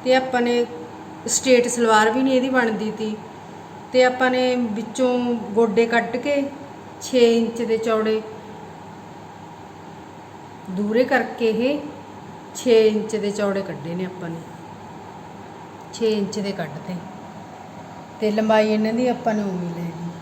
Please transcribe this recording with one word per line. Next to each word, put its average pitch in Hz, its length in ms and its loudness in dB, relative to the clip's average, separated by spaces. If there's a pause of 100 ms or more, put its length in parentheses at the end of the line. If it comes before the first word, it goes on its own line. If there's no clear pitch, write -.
ਤੇ 254 120 6
ਆਪਾਂ 254 260 2
ਨੇ 240 240 4 (600)
ਸਟੇਟ 247 400 6
ਸਲਵਾਰ 220 440 6
ਵੀ 262 120 2
ਨਹੀਂ 262 100 4
ਇਹਦੀ 254 160 4
ਬਣਦੀ 220 480 2
ਤੀ, 214 180 -4 (760)
ਤੇ 254 120 6
ਆਪਾਂ 254 280 4
ਨੇ 254 240 2
ਵਿੱਚੋਂ 247 600 0 (380)
ਗੋਡੇ 226 300 4
ਕੱਢ 233 320 0
ਕੇ 285 240 0 (600)
ਛੇ - 180 2 (180)
ਇੰਚ 226 240 0
ਦੇ 220 160 0
ਚੌੜੇ 220 440 2 (2500)
ਦੂਰੇ 208 340 2
ਕਰਕੇ 247 460 2
ਇਹ 247 300 2 (760)
ਛੇ 226 320 6
ਇੰਚ 214 280 0
ਦੇ 202 160 -2
ਚੌੜੇ 196 300 0
ਕੱਢੇ 165 340 -8
ਨੇ 185 100 -2
ਆਪਾਂ 175 240 -8
ਨੇ, 165 120 -8 (1500)
ਛੇ 220 180 2
ਇੰਚ 202 280 0
ਦੇ 196 120 -2
ਕੱਢਤੇ 165 440 -8 (1200)
ਤੇ 214 120 2
ਲੰਬਾਈ 214 420 4
ਇਹਨਾਂ 214 200 2
ਦੀ 247 140 2
ਆਪਾਂ 233 260 0
ਨੇ 208 100 0
ਉਵੇਂ 180 260 -2
ਲੈ 170 140 -6
ਲਈ। 170 260 -6 (120)